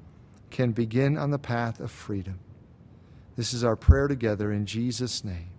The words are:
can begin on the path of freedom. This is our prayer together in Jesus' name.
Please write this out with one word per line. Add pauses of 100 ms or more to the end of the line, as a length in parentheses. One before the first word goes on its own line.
(500)
can
begin
on
the
path
of
freedom. (1000)
This
is
our
prayer
together
in
Jesus'
name.